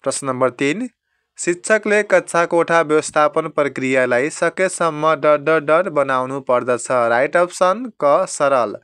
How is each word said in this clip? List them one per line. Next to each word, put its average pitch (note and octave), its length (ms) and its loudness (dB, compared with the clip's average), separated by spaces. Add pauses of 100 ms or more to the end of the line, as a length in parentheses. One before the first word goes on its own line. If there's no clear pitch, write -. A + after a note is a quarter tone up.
प्रश्न C3+ 240 -4
नम्बर B2+ 240 0
तिन, D#3+ 380 -4 (500)
शिक्षकले G#3 640 0
कक्षा F3 420 0
कोठा E3 360 2
व्यवस्थापन D3+ 680 0
प्रक्रियालाई C3 800 0
सकेसम्म E3 840 -2
डट D3 260 2
डट D#3 220 0
डट D#3+ 280 2
बनाउनु C3+ 500 -2
पर्दछ। B2 440 0 (240)
राइट B2 280 0
अप्सन F3+ 440 0 (160)
क, D3+ 320 2
सरल। B2+ 540 0